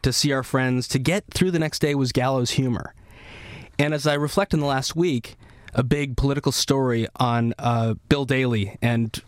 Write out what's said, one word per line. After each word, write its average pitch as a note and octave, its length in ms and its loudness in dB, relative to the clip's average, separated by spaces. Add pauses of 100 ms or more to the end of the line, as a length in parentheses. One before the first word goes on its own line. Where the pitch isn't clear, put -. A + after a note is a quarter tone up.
to C3 100 2
see D3 180 0
our C3+ 140 0
friends, B2+ 420 0
to - 120 0
get D#3 340 0
through F#3 180 2
the E3+ 80 0
next D#3 220 -2
day D3 140 2
was C3 180 0
gallows C3 400 0
humor. B2+ 420 0 (840)
And D3 140 2
as D3 140 -2
I D3 80 4
reflect D3 400 0
in D#3 60 4
the C#3+ 60 0
last C3+ 280 -2
week, D#3 400 0 (400)
a C3 80 0
big C#3 340 0
political C#3 360 0
story B2+ 640 0
on, A#2 420 0
uh, A2+ 360 0 (160)
Bill C#3+ 160 2
Daley A#2+ 560 0
and A#2 460 0